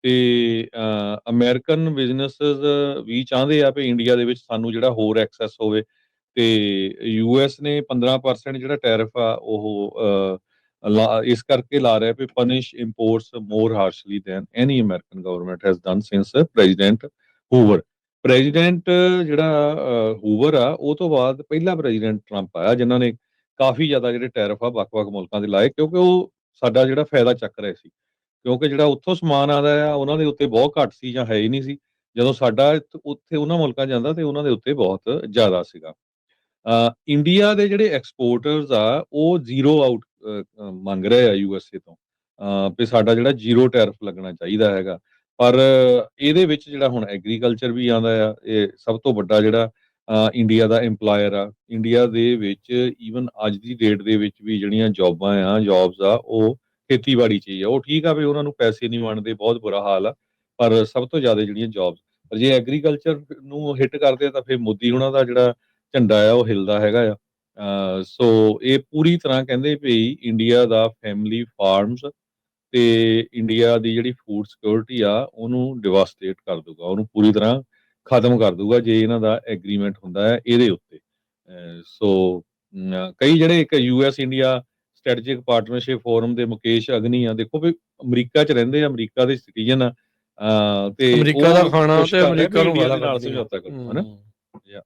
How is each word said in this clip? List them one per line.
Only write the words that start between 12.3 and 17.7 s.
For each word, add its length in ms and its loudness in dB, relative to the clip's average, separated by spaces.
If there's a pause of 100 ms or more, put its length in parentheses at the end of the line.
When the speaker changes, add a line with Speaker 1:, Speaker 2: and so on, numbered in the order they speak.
Speaker 1:
imports 600 -4
more 280 0
harshly 460 -4
than 260 -8 (180)
any 100 2
American 580 -4
government 260 -8 (100)
has 80 2
done 220 -4
since 460 0
President 680 2 (460)
Hoover। 260 6 (420)